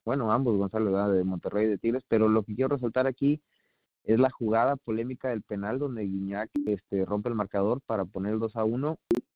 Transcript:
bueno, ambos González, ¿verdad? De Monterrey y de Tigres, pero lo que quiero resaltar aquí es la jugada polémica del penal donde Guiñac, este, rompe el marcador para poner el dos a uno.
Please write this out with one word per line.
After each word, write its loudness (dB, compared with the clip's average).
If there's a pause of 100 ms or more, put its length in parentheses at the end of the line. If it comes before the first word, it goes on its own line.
bueno, 0
ambos 2
González, 0
¿verdad? 2
De 4
Monterrey 0
y 2
de 0
Tigres, -2
pero 4
lo 4
que -8
quiero 0
resaltar 0
aquí 0 (640)
es 4
la 6
jugada 0
polémica -6
del -2
penal -6
donde -4
Guiñac, -4 (160)
este, -2
rompe -2
el -4
marcador 0
para -4
poner -4
el -2
dos -4
a 0
uno. -2 (380)